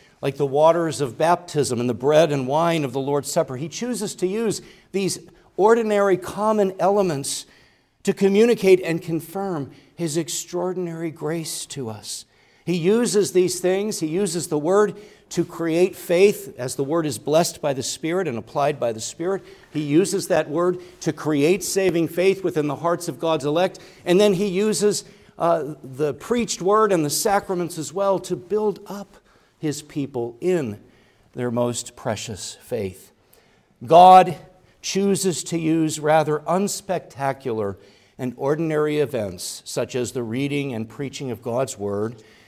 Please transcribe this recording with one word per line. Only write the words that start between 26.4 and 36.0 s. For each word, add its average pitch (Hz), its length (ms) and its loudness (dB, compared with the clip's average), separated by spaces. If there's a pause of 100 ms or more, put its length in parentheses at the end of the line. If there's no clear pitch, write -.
Word 208 300 4
and 165 120 2
the 147 60 -2
sacraments 190 640 -2
as 143 160 -8
well 196 280 0
to 180 160 -6
build 208 500 -4
up 202 300 -14 (420)
His 147 240 -6
people 120 580 -6
in 156 400 -2 (540)
their 123 160 -4
most 120 460 -2
precious - 680 -8
faith. 101 480 -8 (760)
God 180 520 10 (440)
chooses 190 640 0
to 170 140 -4
use 156 400 0
rather 151 420 2